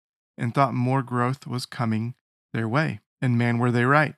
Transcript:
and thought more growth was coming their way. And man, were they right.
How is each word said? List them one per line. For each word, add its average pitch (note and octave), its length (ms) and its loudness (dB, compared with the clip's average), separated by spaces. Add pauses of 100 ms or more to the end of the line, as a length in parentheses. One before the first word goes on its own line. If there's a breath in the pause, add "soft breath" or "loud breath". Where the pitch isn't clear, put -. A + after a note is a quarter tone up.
(360)
and A#2 160 -4
thought C3 220 2
more B2+ 300 0
growth B2 420 -2
was B2 220 -8
coming A2+ 480 -4 (400)
their A2+ 120 -2
way. C3 340 -2 (200)
And A#2+ 160 2
man, A#2+ 220 2
were B2 100 2
they A#2+ 160 2
right. C#3+ 320 4